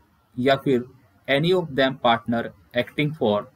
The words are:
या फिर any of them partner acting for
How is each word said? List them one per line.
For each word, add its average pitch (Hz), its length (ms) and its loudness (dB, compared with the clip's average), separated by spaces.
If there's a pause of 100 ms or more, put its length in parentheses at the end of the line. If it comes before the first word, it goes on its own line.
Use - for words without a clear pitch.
(380)
या 135 180 2
फिर 131 280 0 (460)
any 156 240 2
of 180 140 -2
them 131 280 0 (100)
partner 117 420 0 (280)
acting 147 460 -2
for 104 220 2 (120)